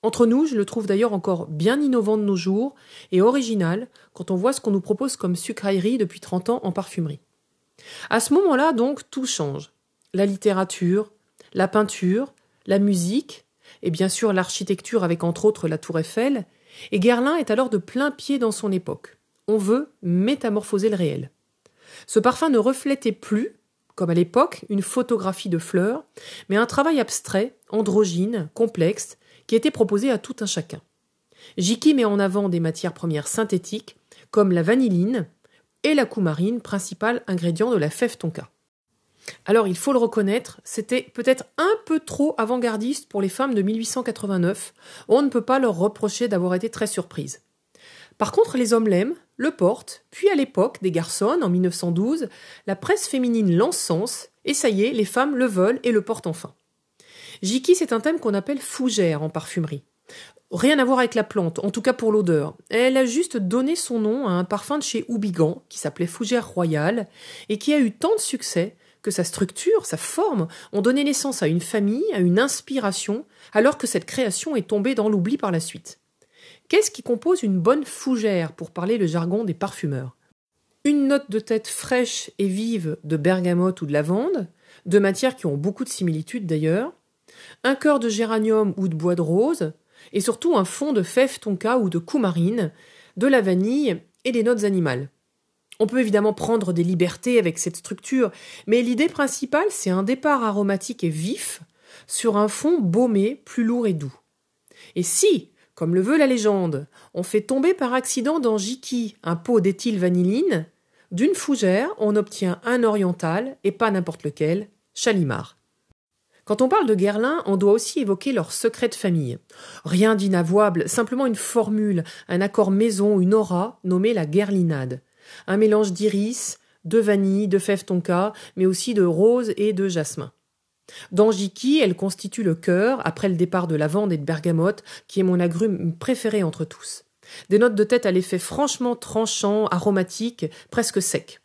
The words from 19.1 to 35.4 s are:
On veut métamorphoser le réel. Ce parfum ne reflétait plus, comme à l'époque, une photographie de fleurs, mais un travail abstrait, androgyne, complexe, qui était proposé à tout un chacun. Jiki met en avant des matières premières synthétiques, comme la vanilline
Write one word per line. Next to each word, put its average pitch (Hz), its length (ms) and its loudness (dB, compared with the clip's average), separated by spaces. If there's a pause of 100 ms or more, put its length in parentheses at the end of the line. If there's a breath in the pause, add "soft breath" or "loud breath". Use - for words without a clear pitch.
On 214 120 2
veut 226 340 0 (100)
métamorphoser 208 880 0
le 208 80 0
réel. 143 340 -2 (800 loud breath)
Ce - 100 2
parfum 247 300 2
ne 254 100 4
reflétait 262 540 0
plus, 220 420 -4 (400)
comme 170 160 -2
à 170 40 2
l'époque, 170 540 2
une 196 140 -2
photographie 202 680 -2
de 170 100 0
fleurs, 196 440 -2 (460 loud breath)
mais 196 80 2
un 233 100 4
travail 285 320 2
abstrait, - 560 -2 (160)
androgyne, 202 840 0
complexe, 208 640 -2 (280 soft breath)
qui - 80 0
était 226 160 4
proposé 214 400 0
à 220 80 0
tout - 220 -12
un 208 60 -4
chacun. - 360 -8 (760 loud breath)
Jiki 233 360 4
met 247 100 4
en 202 140 2
avant 196 300 2
des 175 100 0
matières 165 340 -2
premières 156 360 -4
synthétiques, 208 680 -4 (360 soft breath)
comme 202 180 4
la 170 140 4
vanilline 214 640 2 (560 soft breath)